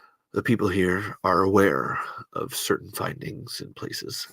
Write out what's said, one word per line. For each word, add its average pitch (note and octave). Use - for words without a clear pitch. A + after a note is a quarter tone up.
the G2+
people G#2+
here F#2
are F#2
aware F#2+
of -
certain -
findings -
and -
places. -